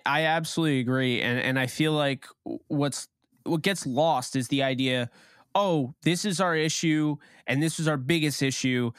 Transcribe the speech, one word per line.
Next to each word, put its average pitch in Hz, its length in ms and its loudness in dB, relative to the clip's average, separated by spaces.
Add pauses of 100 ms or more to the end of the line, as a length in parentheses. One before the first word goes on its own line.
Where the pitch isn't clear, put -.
I 151 200 2
absolutely 156 560 0
agree. 127 420 0
And, 120 160 0
and 131 180 0
I 131 80 2
feel 156 280 0
like 139 340 -2 (180)
w-, - 220 -8
what's, 143 400 -2 (360)
what 160 200 -2
gets 196 240 -2
lost 135 480 0
is 131 140 -2
the 139 120 0
idea, 127 480 0 (460)
"Oh, 151 480 0
this 170 220 0
is 180 140 -2
our 180 160 2
issue 156 600 0 (320)
and 135 160 0
this 160 160 -2
is 160 80 0
our 151 100 2
biggest 143 460 0
issue, 127 560 0